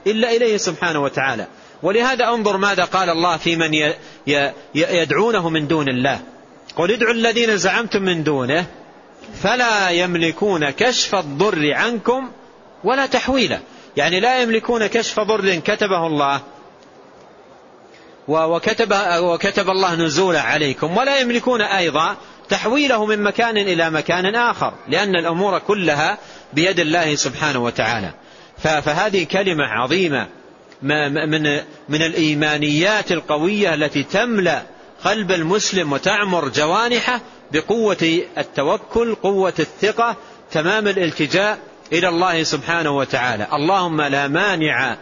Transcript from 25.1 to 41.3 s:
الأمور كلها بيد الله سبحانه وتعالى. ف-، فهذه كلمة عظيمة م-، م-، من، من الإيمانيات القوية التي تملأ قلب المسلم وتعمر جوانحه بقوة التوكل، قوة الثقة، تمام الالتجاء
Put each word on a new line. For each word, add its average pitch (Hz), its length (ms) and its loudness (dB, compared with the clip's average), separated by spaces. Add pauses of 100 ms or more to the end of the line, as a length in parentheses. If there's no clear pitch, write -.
الأمور 170 440 0
كلها 175 580 0 (360)
بيد 170 260 2
الله 156 360 2
سبحانه 139 440 -2
وتعالى. 113 520 -2 (520)
ف-، 156 40 0
فهذه 160 560 0
كلمة 180 400 0
عظيمة 127 640 0 (540)
م-، 135 60 -6
م-، 151 420 0
من، 156 140 0 (460)
من 151 120 0
الإيمانيات 156 1120 0
القوية 170 640 0
التي 147 300 -2
تملأ 190 600 0 (420)
قلب 196 260 0
المسلم 175 640 0
وتعمر 185 540 0
جوانحه 220 720 0 (300)
بقوة 170 680 0 (160)
التوكل، 202 800 -2
قوة 190 440 0
الثقة، 208 560 0 (360)
تمام 202 360 0
الالتجاء 185 720 0 (360)